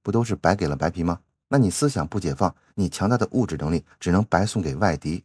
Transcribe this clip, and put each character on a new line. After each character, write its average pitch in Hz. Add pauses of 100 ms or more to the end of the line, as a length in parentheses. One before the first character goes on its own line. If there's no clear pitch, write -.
不 -
都 117
是 107
白 90
给 -
了 147
白 127
皮 85
吗？ 85 (280)
那 139
你 104
思 147
想 92
不 107
解 76
放， 90 (220)
你 95
强 95
大 120
的 110
物 117
质 78
能 76
力 82 (160)
只 90
能 98
白 92
送 107
给 -
外 85
敌， 78